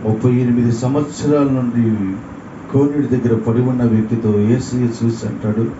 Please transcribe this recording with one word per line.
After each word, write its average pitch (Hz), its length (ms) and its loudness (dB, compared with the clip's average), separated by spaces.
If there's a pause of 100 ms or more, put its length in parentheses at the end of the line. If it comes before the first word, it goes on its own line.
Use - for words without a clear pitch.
ముప్పై 123 260 2
ఎనిమిది 120 380 2
సంవత్సరాల 143 760 0
నుండి 113 680 0 (560)
కోనేటి 139 440 2
దగ్గర 117 220 2
పడి 117 220 0
ఉన్న 127 240 2
వ్యక్తితో 110 540 2
యేసయ్య 123 460 0
చూసి 113 420 -2
అంటాడు 107 540 -2